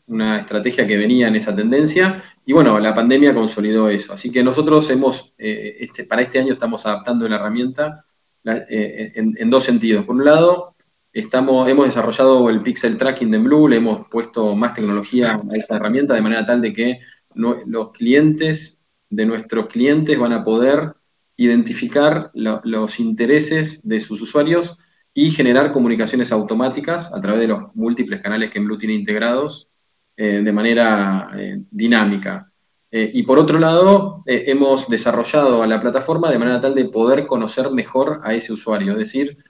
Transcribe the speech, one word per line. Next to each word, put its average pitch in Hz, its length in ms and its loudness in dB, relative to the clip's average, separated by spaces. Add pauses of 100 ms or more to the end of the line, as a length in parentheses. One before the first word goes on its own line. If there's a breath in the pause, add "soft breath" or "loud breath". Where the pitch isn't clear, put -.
una 110 320 -2
estrategia 104 480 -2
que 104 100 0
venía 117 320 2
en 107 80 2
esa 107 180 -2
tendencia, 151 680 0 (220 loud breath)
y 131 80 -2
bueno, 127 260 6
la 107 160 0
pandemia 131 400 4
consolidó 107 560 0
eso. 101 220 -4
Así 120 200 -12
que 127 100 2
nosotros 151 480 2
hemos, 131 460 -2
eh, 107 440 -8
este, - 240 -14
para 113 180 -2
este 123 160 -2
año 131 140 0
estamos 113 340 -6
adaptando 113 420 -4
la 107 80 -2
herramienta, 127 680 -6 (380)
la, 113 260 -6
eh, 107 460 -6
en, 110 240 -2
en 113 120 -2
dos 131 140 4
sentidos. 110 420 0
Por 120 100 -4
un 135 80 2
lado, 170 500 4 (380)
estamos, 131 560 0
hemos 139 160 4
desarrollado 123 640 4
el 110 120 2
pixel 117 360 -2
tracking 127 340 -2
de 110 60 2
Enblue, 143 320 4
le 120 80 4
hemos 113 320 -2
puesto 113 480 -2
más 117 160 -2
tecnología 107 640 -2 (140)
a 110 40 -2
esa 110 200 -4
herramienta, 123 380 0
de 107 80 0
manera 110 240 -2
tal 120 160 0
de 107 100 -2
que 120 280 -4 (340 soft breath)
no, 117 320 -4
los 113 260 -6
clientes 156 880 0 (300)
de 107 160 -2
nuestros 113 400 -4
clientes 147 520 0
van 120 140 0
a 107 100 -2
poder 135 520 0 (420)
identificar 123 960 0
lo, 110 320 -4
los 110 360 -4
intereses 143 840 -2
de 110 140 -2
sus 107 220 -10
usuarios 165 560 -2 (340 soft breath)
y 151 180 2
generar 139 420 2
comunicaciones 117 580 0
automáticas 131 840 -4
a 107 80 -8
través 104 200 0
de 113 80 0
los 101 260 -4
múltiples 113 460 -4
canales 107 300 -4
que 104 80 -10
Enblue 104 200 -4
tiene 107 160 -4
integrados, 113 760 -4 (480)
eh, 104 280 0
de 107 80 0
manera, 107 840 0
eh, 98 340 -10
dinámica. 101 800 -2 (400)
Eh, 113 220 -2
y 127 100 -2
por 131 160 4
otro 160 200 4
lado, 175 680 4
eh, 123 200 0
hemos 135 420 2
desarrollado 117 720 2
a 113 40 2
la 113 140 0
plataforma 156 500 0
de 123 80 2
manera 123 220 0
tal 135 140 0
de 131 120 2
poder 120 400 0
conocer 127 440 -4
mejor 135 540 -2
a 110 100 -4
ese 113 180 -6
usuario, 101 400 -4
es 110 60 -4
decir, 139 380 -4 (140)